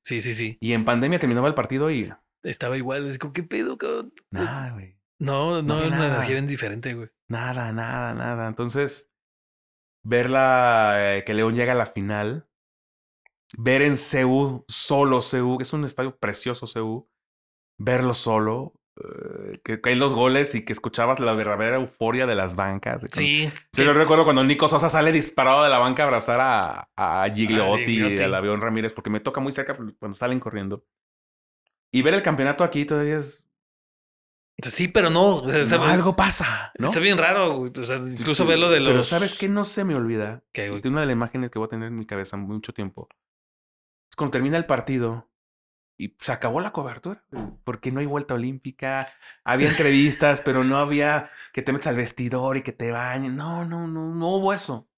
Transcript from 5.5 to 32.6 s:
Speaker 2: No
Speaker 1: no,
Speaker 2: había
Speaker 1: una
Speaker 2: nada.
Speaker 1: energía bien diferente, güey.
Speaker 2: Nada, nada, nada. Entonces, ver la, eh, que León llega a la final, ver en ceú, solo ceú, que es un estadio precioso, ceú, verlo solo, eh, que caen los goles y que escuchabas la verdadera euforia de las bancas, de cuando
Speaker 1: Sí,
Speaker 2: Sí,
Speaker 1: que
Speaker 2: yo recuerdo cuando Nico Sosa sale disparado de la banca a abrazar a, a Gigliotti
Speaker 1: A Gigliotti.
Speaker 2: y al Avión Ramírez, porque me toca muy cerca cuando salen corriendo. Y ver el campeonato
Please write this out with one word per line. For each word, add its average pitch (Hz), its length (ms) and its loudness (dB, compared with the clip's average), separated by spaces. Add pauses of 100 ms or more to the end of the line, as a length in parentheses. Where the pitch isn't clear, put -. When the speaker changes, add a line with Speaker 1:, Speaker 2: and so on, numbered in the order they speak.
Speaker 2:
No 160 60 -2
Speaker 1:
no, 151 120 0
Speaker 2:
había 156 140 0
Speaker 1:
una 160 100 -2
Speaker 2:
nada. 147 180 2
Speaker 1:
energía 127 180 -2
bien 139 120 -2
diferente, 123 480 -6
güey. 117 140 -12 (200)
Speaker 2:
Nada, 120 440 -6
nada, 117 420 -6
nada. 117 340 -6
Entonces, 120 640 -4 (960)
ver 120 260 0
la, 117 840 4
eh, 95 80 -6
que 110 100 -4
León 110 220 0
llega 120 160 0
a 127 40 2
la 113 100 0
final, 104 600 -6 (1120)
ver 127 260 2
en 143 140 4
ceú, 131 720 2
solo 139 540 2
ceú, 127 360 0
que 131 60 -4
es - 80 -6
un 151 120 -2
estadio 131 320 -6
precioso, 117 500 -6
ceú, 113 420 -6 (680)
verlo 127 360 0
solo, 110 600 0 (280)
eh, - 640 -14
que 110 160 -6
caen 123 180 2
los 139 160 4
goles 131 400 4
y 110 100 -4
que - 80 -6
escuchabas 123 480 0
la 117 140 2
verdadera 110 420 0
euforia 127 500 -2
de 120 80 2
las 92 220 -2
bancas, 98 460 -4
de - 60 -10
cuando - 80 -4
Speaker 1:
Sí, 147 340 2 (220)
Speaker 2:
Sí, 135 100 2
Speaker 1:
que - 20 6
Speaker 2:
yo 143 80 6
recuerdo 156 320 6
cuando 135 200 6
Nico 143 240 4
Sosa 156 200 4
sale 156 240 4
disparado 143 520 4
de 147 60 6
la 127 80 6
banca 127 240 2
a 147 40 2
abrazar 120 340 2
a, 113 560 0
a 95 380 0
Gigliotti 107 480 2
Speaker 1:
A 117 40 -4
Gigliotti. 107 300 2
Speaker 2:
y 98 60 0
al 95 120 0
Avión 101 260 0
Ramírez, 110 320 -2
porque - 180 -8
me 107 100 -2
toca - 200 -4
muy 139 120 -4
cerca 139 240 -6 (220)
cuando 104 180 -10
salen 123 240 -2
corriendo. 101 460 -8 (1040)
Y 127 100 2
ver 156 120 4
el 196 80 2
campeonato 143 420 0